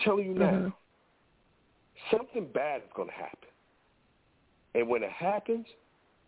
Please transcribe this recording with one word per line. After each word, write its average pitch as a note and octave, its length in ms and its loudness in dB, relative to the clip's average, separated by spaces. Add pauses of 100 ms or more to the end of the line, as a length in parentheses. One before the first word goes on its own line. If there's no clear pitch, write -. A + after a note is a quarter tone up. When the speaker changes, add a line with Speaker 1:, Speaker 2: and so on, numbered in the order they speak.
Speaker 1:
telling G3+ 220 4
you F#3+ 80 -2
now, F#3+ 180 4
Speaker 2:
Mm-hmm. - 1700 -6
Speaker 1:
something A#3 360 -4
bad C#3 280 -2
is - 120 -20
gonna F#2 200 -6
happen. - 360 -14 (1300)
And A#2 140 2
when A#2+ 120 2
it G2 100 -4
happens, G#3 540 -2 (640)